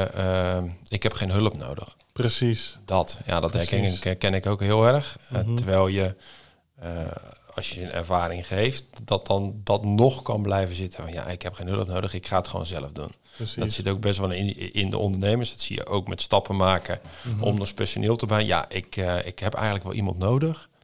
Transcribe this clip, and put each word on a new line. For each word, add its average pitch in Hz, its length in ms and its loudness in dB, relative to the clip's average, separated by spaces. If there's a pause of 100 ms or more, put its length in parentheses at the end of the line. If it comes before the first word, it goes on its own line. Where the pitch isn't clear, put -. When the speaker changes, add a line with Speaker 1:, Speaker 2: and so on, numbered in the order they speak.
Speaker 1:
ehm, 92 640 0 (200)
"Ik 107 160 -2
heb 110 100 2
geen - 180 -2
hulp 104 260 2
nodig." - 400 -10 (160)
Speaker 2:
Precies. 117 720 0
Speaker 1:
Dat, 92 400 0
ja, 87 140 0
dat 82 140 0
herken 85 260 0
Speaker 2:
Precies. 95 180 2
Speaker 1:
ik, - 60 -8
herken 92 300 0
ik 95 120 0
ook 101 160 0
heel 107 260 6
erg. 143 300 2 (120)
Eh, 120 120 -2
Speaker 2:
Mhm. 110 140 0
Speaker 1:
terwijl 95 320 4
je, 95 280 0 (600)
eh, 85 320 -8 (480)
als - 140 -4
je 90 140 -8
een 90 80 -10
ervaring 87 560 -2
geeft, 113 380 0 (180)
dat 101 240 0
dan 101 360 0
dat 101 200 4
nog 110 380 6
kan 107 200 -2
blijven 98 340 0
zitten. 90 280 -6
Van, 82 100 -8
"Ja, 85 120 -6
ik 90 160 -8
heb 90 120 -8
geen 90 140 -10
hulp 101 200 -2
nodig, 92 260 -2
ik 95 140 -8
ga 95 100 0
het 90 100 2
gewoon 90 180 -6
zelf 76 260 -8
doen." 73 200 -10 (240)
Speaker 2:
Precies. 110 200 -8
Speaker 1:
Dat 110 160 -2
zit 101 160 -4
ook 98 120 0
best 101 200 0
wel 95 120 0
in, 95 420 -4
in 98 160 0
de - 80 -2
ondernemers. 101 540 0
Dat - 100 -10
zie - 140 -4
je - 120 -6
ook 98 200 0
met - 140 -6
stappen 98 340 2
maken 92 440 2 (240)
Speaker 2:
Mhm. 113 200 -4
Speaker 1:
om 104 140 4
nog 98 160 -4
personeel 104 420 0
te 117 100 -2
bij. 107 200 2
"Ja, 90 240 0
ik, - 280 -6
eh, 90 280 0
ik 90 140 -10
heb 98 140 -2
eigenlijk 104 320 0
wel 90 80 -6
iemand 92 240 0
nodig, 135 520 0 (140)